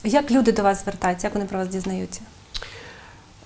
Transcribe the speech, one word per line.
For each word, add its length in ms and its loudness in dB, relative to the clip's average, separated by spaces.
Як 280 2
люди 200 6
до 120 2
вас 200 4
звертаються, 440 -2
як 60 -6
вони 120 -2
про 140 -4
вас 80 -2
дізнаються? 540 -4